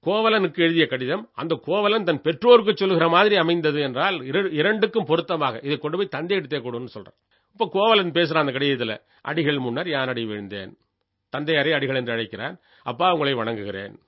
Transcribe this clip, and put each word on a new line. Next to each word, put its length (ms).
கோவலனுக்கு 540
எழுதிய 260
கடிதம், 480
அந்த 320
கோவலன் 380
தன் 180
பெற்றோருக்கு 560
சொல்லுகிற 320
மாதிரி 260
அமைந்தது 460
என்றால், 380
இர-, 340
இரண்டுக்கும் 520
பொருத்தமாக, 580
"இதை 140
கொண்டு 200
போய் 240
தந்தையிடத்தே 380
கொடுன்னு" 340
சொல்றான். 240
இப்ப 200
கோவலன் 400
பேசுறான் 260
அந்த 140
கடிதத்துல, 500
"அடிகள் 380
முன்னர் 280
யானடி 380
வீழ்ந்தேன்." 520
தந்தையாரை 360
அடிகள் 220
என்று 160
அழைக்கிறான். 480
"அப்பா, 280
உங்களை 220
வணங்குகிறேன். 760